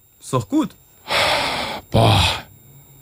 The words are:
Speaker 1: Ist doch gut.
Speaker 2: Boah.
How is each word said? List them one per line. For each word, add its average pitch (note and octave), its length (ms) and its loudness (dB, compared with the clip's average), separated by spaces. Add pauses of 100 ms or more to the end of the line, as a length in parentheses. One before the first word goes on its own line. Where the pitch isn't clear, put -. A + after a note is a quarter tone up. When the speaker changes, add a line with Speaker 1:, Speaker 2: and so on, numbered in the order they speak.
(200)
Speaker 1:
Ist - 120 -10
doch B2 160 -2
gut. C#4+ 220 0 (1200)
Speaker 2:
Boah. G#2+ 320 4 (800)